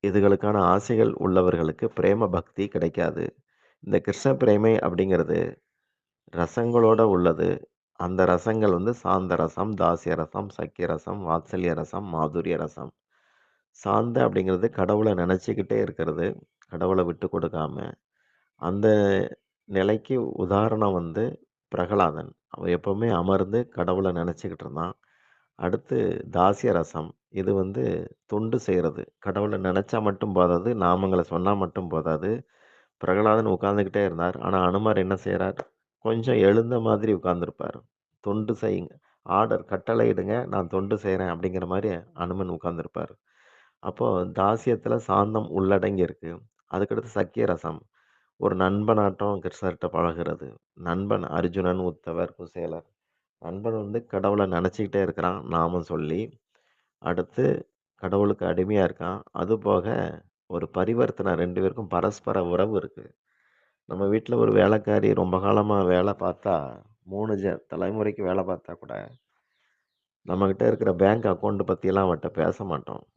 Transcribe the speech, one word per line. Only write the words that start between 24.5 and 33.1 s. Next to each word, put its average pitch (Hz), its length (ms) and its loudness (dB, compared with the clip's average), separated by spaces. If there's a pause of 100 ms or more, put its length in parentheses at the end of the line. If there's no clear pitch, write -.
இருந்தான். 82 340 -8 (600)
அடுத்து 95 760 -2
தாசிய 98 420 2
ரசம். 82 420 -4 (140)
இது 95 260 -2
வந்து 95 640 -4 (100)
தொண்டு 110 320 -2
செய்யறது. 87 600 -2
கடவுளை 101 420 -2
நினைச்சா 95 420 0
மட்டும் 104 300 -2
போதாது, 90 420 4
நாமங்களை 92 460 2
சொன்னா 90 340 0
மட்டும் 92 340 -4
போதாது. 80 580 -4 (600)
பிரகலாதன் 107 500 2